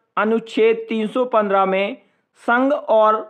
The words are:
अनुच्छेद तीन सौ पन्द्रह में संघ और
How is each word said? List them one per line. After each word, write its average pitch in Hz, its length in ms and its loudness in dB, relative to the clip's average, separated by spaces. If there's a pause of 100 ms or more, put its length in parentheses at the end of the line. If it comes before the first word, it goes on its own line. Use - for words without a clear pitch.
(180)
अनुच्छेद 226 720 0
तीन 220 180 -4
सौ 254 200 -2
पन्द्रह 202 380 2
में 196 320 -2 (440)
संघ 254 320 0
और 220 560 2